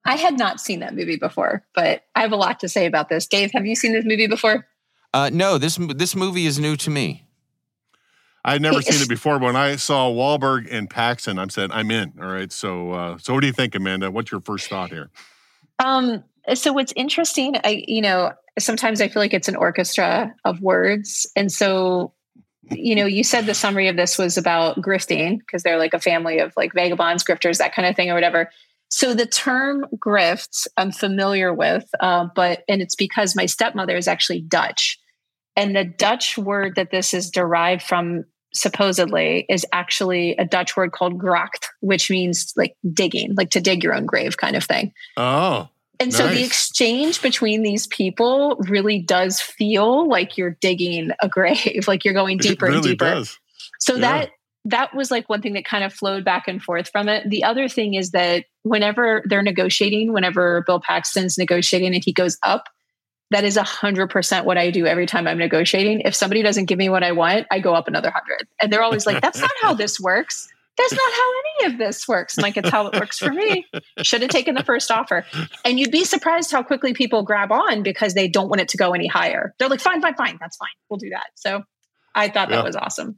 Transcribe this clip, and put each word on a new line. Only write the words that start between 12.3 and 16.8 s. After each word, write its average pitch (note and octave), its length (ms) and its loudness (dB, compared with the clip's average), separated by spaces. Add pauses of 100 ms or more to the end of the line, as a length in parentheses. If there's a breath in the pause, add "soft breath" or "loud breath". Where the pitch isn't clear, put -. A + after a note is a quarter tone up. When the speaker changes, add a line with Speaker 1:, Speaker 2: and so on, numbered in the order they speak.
Speaker 3:
So, F2+ 400 -6
uh, F2 280 -6
so B2 160 -4
what C3+ 60 2
do C#3+ 40 4
you C3 80 0
think, B2+ 220 -4
Amanda? F#2+ 340 -2
What's A2 220 -6
your - 100 -8
first G2+ 260 -8
thought F#2 220 -6
here? D#2 220 -14 (680 soft breath)
Speaker 1:
Um, B3+ 460 0 (320)
so C4+ 180 0
what's C4+ 220 -2